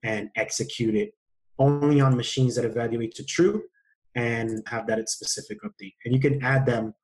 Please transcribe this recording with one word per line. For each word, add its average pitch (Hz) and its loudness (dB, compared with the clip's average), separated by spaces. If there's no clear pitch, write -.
and 104 -4
execute 110 -2
it 104 -2
only 143 4
on 131 6
machines 120 0
that 120 0
evaluate 117 -4
to 135 -14
true 202 2
and 117 -2
have 113 -6
that 110 -2
specific - -8
update. 98 -14
And 120 0
you 131 4
can 135 2
add 131 4
them 113 0